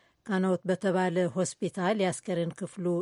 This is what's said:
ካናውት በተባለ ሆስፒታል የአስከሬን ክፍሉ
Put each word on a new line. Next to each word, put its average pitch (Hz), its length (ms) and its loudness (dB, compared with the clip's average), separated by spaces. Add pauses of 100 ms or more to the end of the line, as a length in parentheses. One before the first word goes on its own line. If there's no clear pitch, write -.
(260)
ካናውት 185 380 2
በተባለ 185 520 2 (140)
ሆስፒታል 185 680 -2
የአስከሬን 180 560 -2
ክፍሉ 180 320 -8 (160)